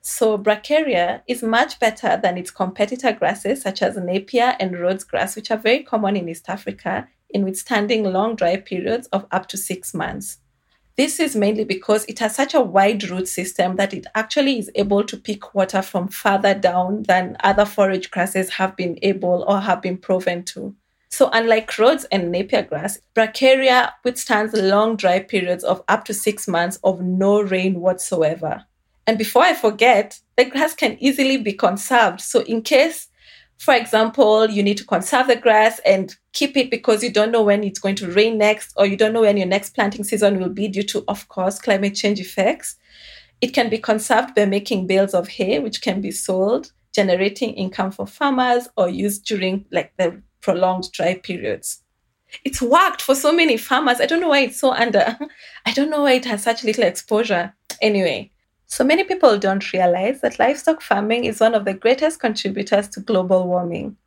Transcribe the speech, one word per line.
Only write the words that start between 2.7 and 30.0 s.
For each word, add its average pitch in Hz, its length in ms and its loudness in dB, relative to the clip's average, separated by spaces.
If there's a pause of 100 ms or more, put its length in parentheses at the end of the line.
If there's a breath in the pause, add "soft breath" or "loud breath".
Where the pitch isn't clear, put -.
grasses 202 480 -2
such 196 220 -6
as 202 160 -2
Napier 196 600 -2
and 180 200 -4
Rhodes 185 260 -2
grass, - 320 -4
which 220 140 -12
are 220 80 -2
very 240 240 0
common 208 340 -2
in 175 100 -4
East 165 220 -12
Africa, 196 580 -8 (220)
in 202 160 -2
withstanding 208 600 -2
long 196 300 -2
dry 180 220 0
periods - 520 -6
of 196 220 -4
up 190 180 -4
to 190 100 -10
six 185 340 -10
months. 175 460 -8 (580)
This 302 240 0
is 285 160 -2
mainly 214 280 0
because 208 420 -2
it 208 140 -12
has 220 140 0
such 285 200 -2
a 285 80 4
wide 202 480 2
root 185 180 -6
system 185 480 -4
that 196 160 -2
it - 220 -12
actually 269 440 0
is 196 160 -8
able 202 300 2
to - 140 -10
pick - 360 -10
water 190 280 0
from 185 260 -4
further 196 460 2
down 190 480 0
than 185 420 0
other 202 220 4
forage 196 440 0
grasses 185 380 -2
have 190 280 -4
been 175 260 -6
able 185 440 0
or 196 140 2
have 190 220 0
been 185 160 -4
proven 180 460 -2
to. 202 300 -12 (360)
So - 220 4
unlike 226 460 2
Rhodes 262 320 4
and 175 220 -2
Napier 196 300 0
grass, 160 360 -6 (160)
Brachiaria 254 800 4 (100)
withstands 220 520 -2
long 208 420 2
dry 185 220 2
periods 180 440 -4
of - 260 -2
up 214 180 0
to 214 80 -6
six 208 340 -4
months 175 340 -2
of 185 200 0
no 190 400 2
rain 185 380 -2
whatsoever. 175 840 -2 (420)
And 220 120 2
before 233 240 4
I 349 120 6
forget, 214 640 2 (160)